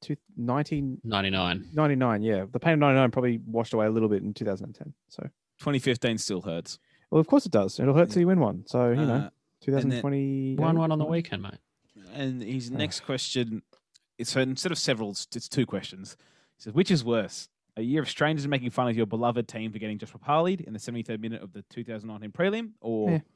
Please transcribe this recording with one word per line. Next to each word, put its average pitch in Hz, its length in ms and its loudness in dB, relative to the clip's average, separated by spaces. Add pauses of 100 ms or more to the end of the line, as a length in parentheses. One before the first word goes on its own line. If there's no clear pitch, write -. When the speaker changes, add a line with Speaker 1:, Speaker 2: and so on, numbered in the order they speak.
Speaker 1:
Two, 147 160 -6 (200)
nineteen? 135 640 -2
Speaker 2:
Ninety-nine. 95 720 0
Speaker 1:
Ninety-nine, 131 500 4
yeah. 104 280 2
The 120 100 -4
pain 165 140 4
of 151 40 4
ninety-nine 135 320 6
probably 123 340 2
washed 113 300 -2
away 110 120 4
a 107 40 2
little 110 180 4
bit 98 140 2
in 104 120 -4
two - 100 -6
thousand 101 220 -4
and - 80 -14
ten. 151 200 -16 (140)
So - 200 -12 (300)
Speaker 3:
Twenty 139 220 0
fifteen 120 380 0
still 92 240 -4
hurts. 85 360 -8 (320)
Speaker 1:
Well, 156 100 6
of 160 60 6
course 285 180 6
it 170 80 -6
does. 101 280 2
It'll 135 140 4
hurt 170 160 6
till - 80 2
Speaker 3:
Yeah. - 20 6
Speaker 1:
you 175 80 6
win 185 120 6
one. 104 260 0
So, 123 240 2
you - 20 4
Speaker 3:
Uh, - 20 2
Speaker 1:
know, 143 80 2
Speaker 3:
and 143 80 2 (140)
then - 60 -14 (300)
Speaker 1:
two 135 120 -2
thousand 131 280 0
twenty. 139 560 -2
Speaker 2:
Won 165 220 4
one 160 140 2
on 156 60 0
the 151 60 0
weekend, 160 380 -4
mate. 98 160 -14 (560)
Speaker 3:
And 131 280 -4
his 120 300 -8
Speaker 1:
Oh. 131 40 -8
Speaker 3:
next - 240 -4
question, 123 640 -4 (600)
so 131 180 -2
instead 131 320 -2
of 151 60 -4
several, 110 320 -2
it's, - 240 -10
it's - 140 -10
two 127 180 0
questions. 92 500 -10 (400)
He - 60 -20
says, 107 120 -12
"Which 170 160 4
is 143 140 4
worse? 113 440 -2 (280)
A 113 60 -6
year 139 200 0
of - 80 -6
strangers 151 360 0
making 131 240 0
fun 123 180 0
of 113 100 0
your 113 80 2
beloved 117 420 -2
team 110 240 -8
for 107 60 -10
getting 107 200 -6
just 101 140 -14
repalied 165 500 0
in - 120 -12
the 104 40 -8
seventy-third 117 420 -8
minute 113 220 -8
of 95 100 -16
the 101 180 -16
two 117 140 -10
thousand 110 240 -12
nineteen 107 240 -12
prelim, 214 400 -2 (100)
or 113 300 0
Speaker 1:
Yeah. 165 60 4 (180)